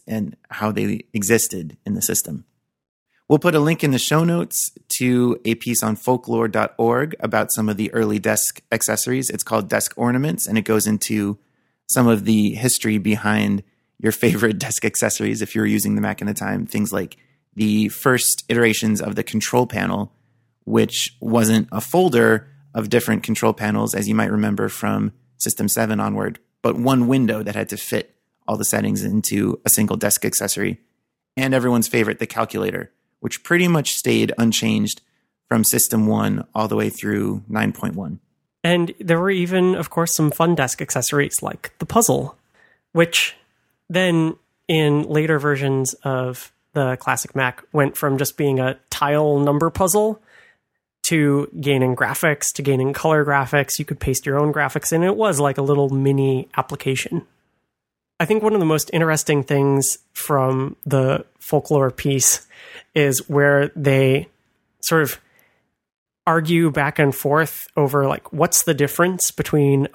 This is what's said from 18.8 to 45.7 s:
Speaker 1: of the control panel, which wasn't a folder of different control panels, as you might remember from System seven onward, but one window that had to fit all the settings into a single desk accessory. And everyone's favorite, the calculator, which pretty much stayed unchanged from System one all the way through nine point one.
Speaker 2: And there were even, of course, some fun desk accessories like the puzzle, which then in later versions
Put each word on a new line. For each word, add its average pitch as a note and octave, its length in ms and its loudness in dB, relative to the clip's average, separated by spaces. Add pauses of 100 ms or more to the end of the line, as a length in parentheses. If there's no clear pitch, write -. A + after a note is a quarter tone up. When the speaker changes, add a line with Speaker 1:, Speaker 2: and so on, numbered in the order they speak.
Speaker 1:
of G2+ 140 -6
the G2 80 -4
control B2 440 -2
panel, F#2+ 440 -4 (520)
which - 560 -2
wasn't A2 520 2
a G#2 100 -6
folder A#2 680 2 (260)
of G#2+ 140 -4
different A2 360 0
control A2 280 0
panels, G#2+ 420 -2
as G2+ 140 -2
you A2 80 0
might G#2+ 160 0
remember G#2 380 -2
from G#2 420 -2 (260)
System - 300 -4
seven G#2+ 320 -2
onward, G#2 400 -4 (220)
but - 160 0
one B2 300 2
window A#2 360 2
that G#2 120 -6
had G#2 140 -4
to G#2 80 -6
fit - 380 -6 (320)
all G#2+ 80 -2
the G#2+ 80 -4
settings G#2 400 0
into G2+ 600 -2
a - 40 -2
single G2+ 280 2
desk G#2 260 0
accessory. G2+ 560 -2 (560)
And C3 180 0
everyone's A#2+ 360 2
favorite, A2 300 0
the A2 80 -4
calculator, G2 640 -4 (280)
which - 240 -8
pretty F3 240 2
much D#3+ 240 2
stayed A2+ 460 0
unchanged A2 640 0 (480)
from A2+ 160 2
System A2 420 2
one G#2+ 480 0
all G#2+ 140 0
the G#2+ 80 -2
way G#2+ 120 0
through G#2 600 -4
nine G#2+ 240 -2
point - 220 -8
one. F2 260 -10 (420)
Speaker 2:
And E3+ 360 0
there E3 200 0
were F#3+ 120 0
even, F3+ 440 2
of E3+ 140 -6
course, E3+ 260 -2
some D3+ 160 2
fun E3 240 2
desk C3+ 260 -2
accessories C#3+ 600 -2
like - 380 -10
the E3+ 60 -6
puzzle, C#3 520 0 (560)
which - 420 0 (540)
then E3+ 460 2 (320)
in D3+ 360 4
later D#3 360 0
versions C3+ 640 -2